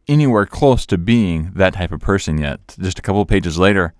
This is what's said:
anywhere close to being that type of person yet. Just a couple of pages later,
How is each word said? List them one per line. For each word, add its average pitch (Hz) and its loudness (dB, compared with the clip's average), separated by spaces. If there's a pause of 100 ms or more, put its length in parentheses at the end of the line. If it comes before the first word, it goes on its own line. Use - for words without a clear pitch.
anywhere 135 2
close 131 2
to 98 0
being 90 0
that 92 2
type 90 -6
of 76 -10
person 92 -2
yet. 71 -8
Just 92 -6
a - -16
couple 98 -2
of 95 -4
pages 85 0
later, 92 2